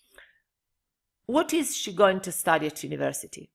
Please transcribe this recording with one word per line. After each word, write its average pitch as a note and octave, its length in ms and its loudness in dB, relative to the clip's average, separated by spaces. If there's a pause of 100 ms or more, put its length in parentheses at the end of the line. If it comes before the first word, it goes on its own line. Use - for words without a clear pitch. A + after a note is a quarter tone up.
(1300)
What D#4+ 260 2
is D#4 220 0
she - 200 -8
going F#3+ 280 6
to F#3 100 -8
study D#3+ 340 2
at - 180 -6
university? C#3 720 -6